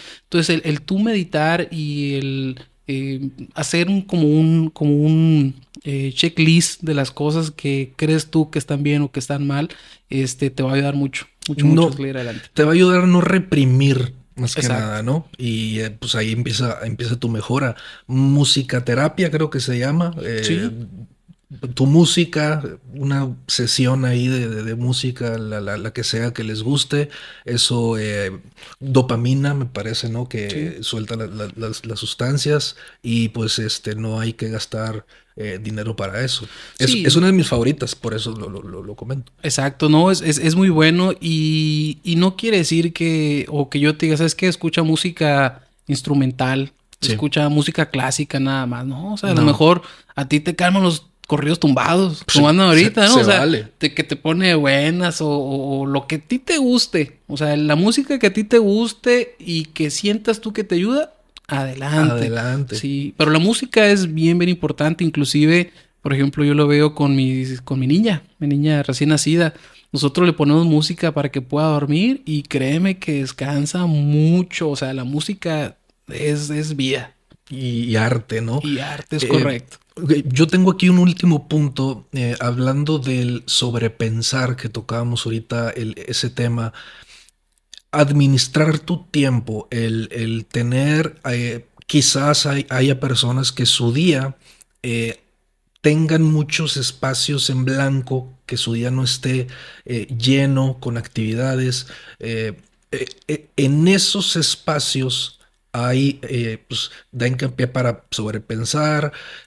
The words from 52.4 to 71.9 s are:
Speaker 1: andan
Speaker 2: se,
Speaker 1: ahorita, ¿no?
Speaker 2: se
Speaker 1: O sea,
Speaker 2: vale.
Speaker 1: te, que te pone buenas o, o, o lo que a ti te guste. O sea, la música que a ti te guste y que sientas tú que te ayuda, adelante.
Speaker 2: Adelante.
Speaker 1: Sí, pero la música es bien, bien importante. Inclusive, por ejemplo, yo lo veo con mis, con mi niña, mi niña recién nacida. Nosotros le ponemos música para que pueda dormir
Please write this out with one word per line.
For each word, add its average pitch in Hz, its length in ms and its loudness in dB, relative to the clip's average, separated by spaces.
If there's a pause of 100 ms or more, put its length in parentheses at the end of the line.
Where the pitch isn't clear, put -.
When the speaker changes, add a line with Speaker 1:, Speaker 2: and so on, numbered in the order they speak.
Speaker 1:
andan 185 200 6
Speaker 2:
se, 160 100 8
Speaker 1:
ahorita, 208 300 6
¿no? 233 80 6
Speaker 2:
se 247 60 8
Speaker 1:
O 208 40 4
sea, 196 140 6
Speaker 2:
vale. 151 280 0 (120)
Speaker 1:
te, - 160 -2
que - 80 -2
te 147 120 -4
pone 170 400 2
buenas 156 680 2
o, 156 60 -2
o, 139 540 -2
o 139 60 -2
lo 139 200 -2
que 160 80 -4
a 147 40 -4
ti - 200 -4
te 320 200 -2
guste. 240 580 0 (100)
O 143 80 -8
sea, 147 220 0
la 151 180 2
música 247 440 2
que 214 80 4
a 190 60 2
ti 214 120 0
te 233 140 6
guste 226 800 0
y 165 260 -4
que 156 240 -4
sientas 214 500 -2
tú 214 140 -8
que 214 100 -4
te 196 120 -2
ayuda, 247 380 0 (340)
adelante. 139 640 0
Speaker 2:
Adelante. 120 640 -2
Speaker 1:
Sí, 139 420 -6
pero 151 140 2
la 156 80 6
música 220 480 2
es 185 260 2
bien, 165 240 4
bien 175 120 2
importante. 160 540 -2
Inclusive, 156 680 2 (300)
por 139 120 -2
ejemplo, 139 320 0
yo 143 80 4
lo 147 140 4
veo 147 260 4
con 143 220 2
mis, 131 460 0
con 135 180 -4
mi 127 80 0
niña, 180 340 2 (160)
mi 147 100 -4
niña 143 360 2
recién 143 260 -2
nacida. 156 460 2 (360)
Nosotros 147 360 0
le 165 60 2
ponemos 156 340 4
música 160 440 0
para 143 180 -2
que 135 120 -6
pueda 147 280 -2
dormir 156 560 0